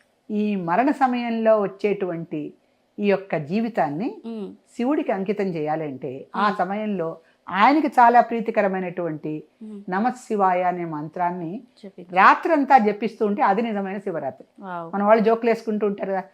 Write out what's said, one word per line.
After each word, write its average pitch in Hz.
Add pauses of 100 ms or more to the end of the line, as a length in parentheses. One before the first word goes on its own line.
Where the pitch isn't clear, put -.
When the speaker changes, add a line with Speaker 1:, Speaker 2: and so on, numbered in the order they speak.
(320)
Speaker 1:
ఈ 208
మరణ 190
సమయంలో 233
వచ్చేటువంటి 180 (460)
ఈ 208
యొక్క 190
జీవితాన్ని 196
Speaker 2:
మ్మ్. 214 (240)
Speaker 1:
శివుడికి 277
అంకితం 196
చేయాలంటే 151
ఆ 196
Speaker 2:
మ్మ్. 202
Speaker 1:
సమయంలో 190 (320)
ఆయనకి 262
చాలా 240
ప్రీతికరమైనటువంటి 185 (200)
Speaker 2:
మ్మ్. 214
Speaker 1:
నమః 202
శివాయ 196
అనే 180
మంత్రాన్ని 170 (220)
Speaker 2:
చెప్పింది. 180
Speaker 1:
రాత్రంతా 277
జపిస్తూ 214
ఉంటే 208
అది 214
నిజమైన 202
శివరాత్రి. 156 (140)
Speaker 2:
వావ్. 175
Speaker 1:
మన 202
వాళ్ళు 214
జోకులు 226
వేసుకుంటూ 214
ఉంటారు 202
కదా, 185 (100)